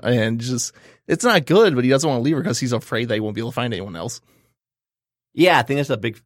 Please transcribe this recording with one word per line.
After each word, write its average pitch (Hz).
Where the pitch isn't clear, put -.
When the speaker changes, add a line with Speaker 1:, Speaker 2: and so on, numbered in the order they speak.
Speaker 1:
And 113
just, 120
it's -
not 208
good, 190
but 123
he 127
doesn't 135
wanna 123
leave 151
her 131
'cause 127
he's 123
afraid 117
that 113
he 107
won't 107
be 113
able 117
to -
find 120
anyone 95
else. 95
Speaker 2:
Yeah, 165
I 120
think 139
that's 139
a 123
big, 107